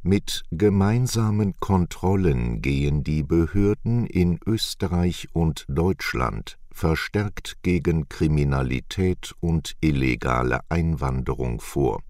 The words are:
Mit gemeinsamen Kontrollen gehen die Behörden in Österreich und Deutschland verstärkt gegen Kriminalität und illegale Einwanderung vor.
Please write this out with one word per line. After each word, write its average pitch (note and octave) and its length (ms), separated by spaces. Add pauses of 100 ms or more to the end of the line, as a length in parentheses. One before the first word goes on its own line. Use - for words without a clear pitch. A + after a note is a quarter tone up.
Mit - 480
gemeinsamen G#2 1080
Kontrollen E2+ 1000
gehen C#2 440
die D2+ 180
Behörden G2+ 800
in F2 400
Österreich F2+ 880
und D#2+ 360
Deutschland C2+ 920 (140)
verstärkt - 920
gegen D#2+ 460
Kriminalität C#2+ 1300
und E2 420
illegale B1 760 (100)
Einwanderung C2 920
vor. B1+ 500